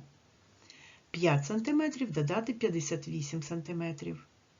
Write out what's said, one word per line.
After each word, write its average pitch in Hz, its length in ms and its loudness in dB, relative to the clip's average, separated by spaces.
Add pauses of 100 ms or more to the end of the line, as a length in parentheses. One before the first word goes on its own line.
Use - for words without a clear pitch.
(1120)
П'ять 160 360 4
сантиметрів 269 680 2
додати 175 400 0
п'ятдесят 165 560 0
вісім 160 340 -4
сантиметрів. 170 840 -6 (340)